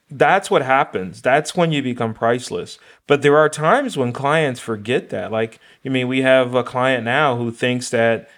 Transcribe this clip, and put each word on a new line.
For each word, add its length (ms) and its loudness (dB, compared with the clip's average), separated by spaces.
that's 400 2
what 120 2
happens. 600 0
That's 320 0
when 160 2
you 120 0
become 320 -4
priceless. 680 -4
But 160 4
there 160 6
are 100 6
times 480 0
when 160 -2
clients 460 -2
forget 520 -4
that. 200 -8
Like, 300 -4
I 20 -6
mean, 200 -2
we 140 0
have 320 2
a 100 2
client 400 -2
now 320 0
who 160 -4
thinks 380 -2
that 480 0